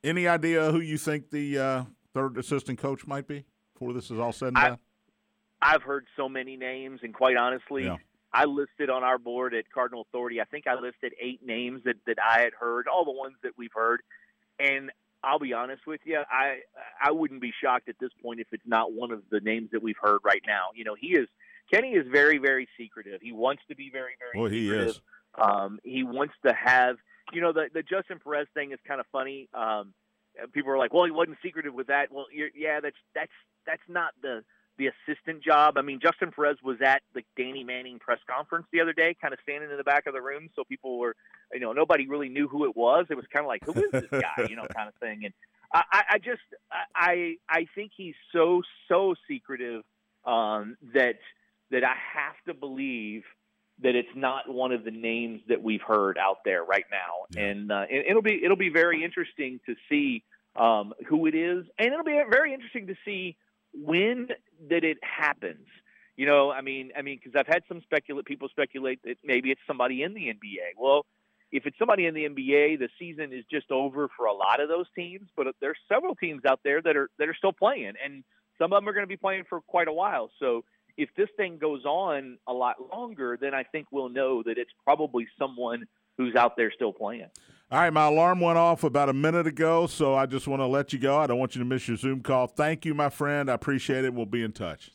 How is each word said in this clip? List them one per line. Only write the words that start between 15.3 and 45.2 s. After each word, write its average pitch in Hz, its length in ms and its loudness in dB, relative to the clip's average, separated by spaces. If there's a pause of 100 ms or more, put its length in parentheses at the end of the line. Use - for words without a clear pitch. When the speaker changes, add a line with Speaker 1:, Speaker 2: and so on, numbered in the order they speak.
Speaker 2:
be 135 140 -4
honest 123 340 -6
with 156 160 -10
you, 156 260 -2
I, 131 300 0 (420)
I 143 100 4
wouldn't 147 300 -2
be 120 100 -4 (120)
shocked 123 260 2
at 113 100 -14
this 127 120 -6 (100)
point 117 200 -10
if 110 100 -10
it's 110 140 -12
not 113 260 2
one 117 200 -6
of 107 200 -10
the 107 80 2
names 110 320 -2
that 113 100 -2
we've 110 180 -4
heard 104 240 4
right 98 220 2
now. 101 300 -2
You 117 80 -16
know, 107 160 -8
he 143 80 -10
is, 160 200 4 (460)
Kenny 240 200 2
is 165 180 4
very, 143 260 6
very 131 300 0 (100)
secretive. 101 440 -14
He 117 100 -14
wants 127 380 -2
to 147 60 -14
be 135 160 -18
very, 127 280 -10
very 120 200 -10
Speaker 1:
Well, 110 120 0
he 110 160 -2
Speaker 2:
secretive. 101 220 0
Speaker 1:
is. 110 120 -10 (400)
Speaker 2:
Um, 101 420 0
he 131 200 -6
wants 131 320 -4 (100)
to 127 80 6
have, 127 440 2 (360)
you 170 80 -4
know, 170 120 2
the, 160 200 -2
the 160 80 -4
Justin 180 420 -6
Perez 147 300 -4
thing 143 180 -8
is 131 160 -14
kind 139 120 -6
of 120 120 -8
funny. 135 420 -6
Um, 107 400 -4 (600)
people 139 180 -4
are 135 60 2
like, 123 160 0
"Well, 175 120 6
he 170 60 -2
wasn't 160 300 -2
secretive 156 320 -8
with 123 140 -8
that." 139 240 0
Well, 135 200 -10
you're, 151 240 -8
yeah, 151 260 -4
that's, 147 160 -10 (180)
that's, 156 160 -8 (340)
that's - 240 -6
not 170 220 -4 (100)
the, 120 220 -8 (340)
the 135 100 -2
assistant 151 540 -8
job. 151 360 6
I 139 40 2
mean, 139 200 -6
Justin 165 300 0
Perez 147 300 0
was 131 240 -4
at 135 160 4 (120)
the 123 100 -8 (140)
Danny 131 260 -6
Manning 127 340 -10
press 117 220 -2 (100)
conference 147 420 -4
the 165 100 2
other 165 120 2
day, 165 260 2
kind 143 140 -4
of 127 80 -14
standing 147 300 -10
in 143 60 -6
the 139 80 -6
back 143 200 4
of 143 80 -6
the 131 80 -6
room. 143 340 -10
So 131 100 -6
people 131 340 -8
were, 120 160 -2 (380)
you 123 80 -8
know, 117 100 -4
nobody 147 360 2
really 143 220 -4
knew 143 180 -2
who 143 180 0
it 117 100 0
was. 127 340 4
It 156 60 -4
was 123 180 -10
kind 147 120 0
of - 20 -4
like, 113 160 -6
"Who - 80 -8
is 403 200 0
this 131 200 -2
guy?" 120 380 -2
you 110 60 -10
know, 113 140 -12
Speaker 1:
<laughs> - 60 -12
Speaker 2:
kind 110 120 -6
of 107 80 -18
thing. 107 300 -8